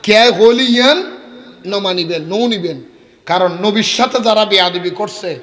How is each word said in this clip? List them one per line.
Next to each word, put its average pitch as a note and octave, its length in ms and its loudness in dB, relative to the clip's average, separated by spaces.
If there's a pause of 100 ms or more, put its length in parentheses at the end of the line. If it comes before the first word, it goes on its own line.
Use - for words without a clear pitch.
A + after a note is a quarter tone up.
কে G#3+ 160 4 (100)
হলি A#3 440 4
ইয়ান C4 240 4 (680)
ন F#3+ 140 -6
মানিবেন, F3 440 -4
ন E3+ 100 -8 (140)
নিবেন। F3 300 -4 (480)
কারণ F3+ 260 0 (100)
নবীর G#3+ 360 0
সাথে B3 220 0
যারা G#3+ 260 2
বেয়াদবি F3+ 440 0
করছে G3 400 -8 (140)